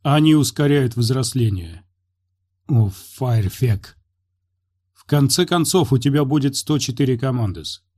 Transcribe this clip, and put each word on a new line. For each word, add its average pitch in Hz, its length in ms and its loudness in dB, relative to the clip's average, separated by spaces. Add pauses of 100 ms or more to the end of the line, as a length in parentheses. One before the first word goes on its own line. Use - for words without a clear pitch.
"Они 151 340 4
ускоряют 143 580 0
взросление". 113 920 -2 (840)
"О, 113 220 2
Файрфек!" 110 1080 -4 (1040)
"В - 20 -20
конце 147 420 2
концов, 170 460 0
у 131 60 4
тебя 143 260 0
будет 135 300 0
сто - 240 -2
четыре 131 400 -2
командос, 117 640 -6 (160)